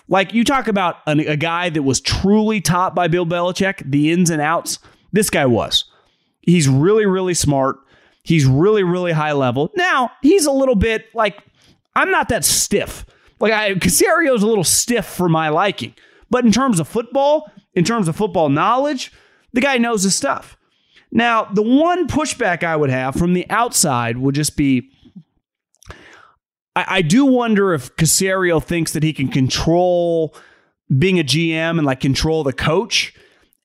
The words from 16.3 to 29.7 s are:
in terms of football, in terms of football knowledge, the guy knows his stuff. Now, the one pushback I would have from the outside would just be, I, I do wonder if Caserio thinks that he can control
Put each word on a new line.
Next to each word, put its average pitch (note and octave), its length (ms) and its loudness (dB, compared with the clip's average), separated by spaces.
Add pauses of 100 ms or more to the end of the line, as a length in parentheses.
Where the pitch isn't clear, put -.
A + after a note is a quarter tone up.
in A3 60 6
terms A3+ 280 2
of D#3 80 -4
football, C#4 640 -2 (220)
in F3+ 100 0
terms A3 240 0
of D#3+ 80 -4
football F3 340 0
knowledge, B3 640 0 (420)
the A#3 80 0
guy C4+ 160 0
knows A#3 260 0
his G3 100 0
stuff. - 440 -6 (540)
Now, A#3 340 2
the G#3 160 -2
one D#4 460 2
pushback A3+ 560 -2
I E3 120 -2
would D3 140 0
have B2+ 260 -4
from F3 180 0
the F3+ 160 -2
outside C3+ 680 -2
would C3+ 180 -2
just D3+ 220 -4
be, C3+ 340 0 (1800)
I, F3 120 -2
I F#3+ 140 0
do F#3+ 220 2
wonder A3+ 500 2
if - 220 -8
Caserio F3+ 680 0
thinks E3+ 300 -4
that D3+ 120 -2
he D#3 100 0
can C3 160 -4
control E3+ 1040 0 (640)